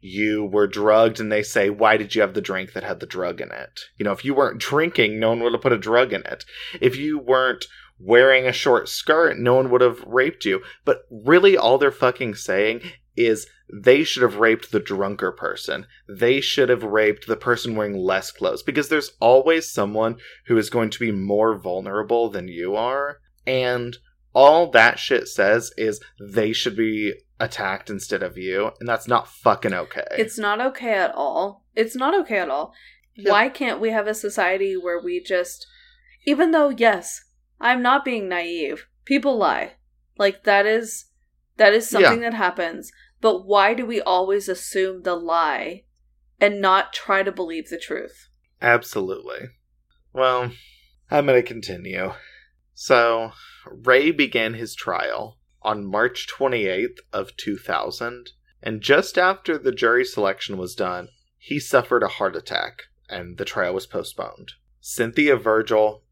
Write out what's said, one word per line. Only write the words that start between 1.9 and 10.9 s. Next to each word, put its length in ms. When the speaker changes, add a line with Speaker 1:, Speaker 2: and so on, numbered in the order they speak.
Speaker 1:
did 180
you 80
have 120
the 60
drink 320
that 120
had 160
the 60
drug 340
in 120
it?" 280
You 80
know, 80
if 120
you 100
weren't 260
drinking, 580
no 120
one 100
would 120
have 100
put 100
a 60
drug 340
in 100
it. 220
If 160
you 220
weren't 480
wearing 460
a 60
short 360
skirt, 500
no 160
one 160
would 100
have 260
raped 380
you. 180
But 260